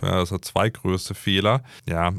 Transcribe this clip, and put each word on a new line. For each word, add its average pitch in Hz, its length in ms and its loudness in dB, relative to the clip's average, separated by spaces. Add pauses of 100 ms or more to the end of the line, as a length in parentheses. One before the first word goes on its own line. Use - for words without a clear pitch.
Ja, 92 160 2
das 87 100 0
sind 92 160 -6
zwei 101 240 0
größte 92 460 -4
Fehler. 104 480 2 (260)
Ja, 85 300 2